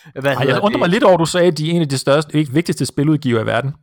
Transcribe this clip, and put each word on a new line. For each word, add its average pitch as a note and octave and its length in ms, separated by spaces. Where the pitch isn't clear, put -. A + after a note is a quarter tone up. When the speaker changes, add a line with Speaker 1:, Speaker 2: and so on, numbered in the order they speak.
Speaker 1:
Hvad C3+ 100
Speaker 2:
Ej, C3+ 160
Speaker 1:
hedder C#3 160
Speaker 2:
jeg G3 80
undrer G#3 60
Speaker 1:
det? A#3+ 100
Speaker 2:
mig F3 100
lidt A#3 140
over, F#3+ 100
at E3 60
du E3 60
sagde, F3+ 220
at D#3 100
de D#3 140
er E3+ 40
en E3+ 60
af D3 80
de C3+ 80
største, D3+ 400
ikke, D3+ 140
vigtigste D3+ 340
spiludgiver C#3+ 560
i A2 40
verden. A#2 260